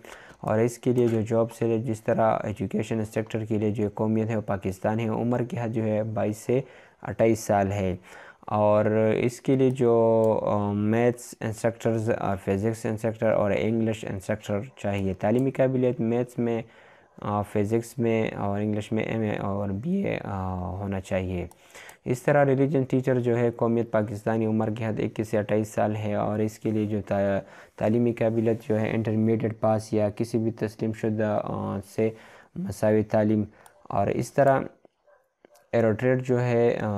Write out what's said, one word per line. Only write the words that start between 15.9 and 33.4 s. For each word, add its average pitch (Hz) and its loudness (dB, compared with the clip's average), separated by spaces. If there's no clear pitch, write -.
मैथ्स 120 -2
में, 117 -2
अ, 104 -2
फिजिक्स 110 -2
में 113 2
और 101 -4
इंग्लिश 107 -2
में 110 -2
एमए 110 -2
और 101 -4
बीए, 120 -4
अ, - -8
होना 98 -4
चाहिए। 92 -4
इस 131 -4
तरह 143 4
रिलीजन 135 2
टीचर 131 2
जो 120 2
है, 120 2
कौमियत 117 0
पाकिस्तानी, 110 0
उम्र 110 0
की 113 -6
हद 110 -4
इक्कीस 110 -4
से 113 0
अट्ठाईस 107 0
साल 107 0
है। 107 -4
और 107 -2
इसके 107 -2
लिए 107 0
जो 107 -2
ता-, 98 0
तालीमी 117 2
काबिलियत 113 0
जो 110 -2
है, 110 0
इंटरमीडिएट 110 0
पास 110 0
या 104 2
किसी 113 -4
भी 110 0
तस्लीम 110 -4
शुदा, 107 0
अ, 101 -4
से 110 -4
मसावी 107 0
तालीम। 107 2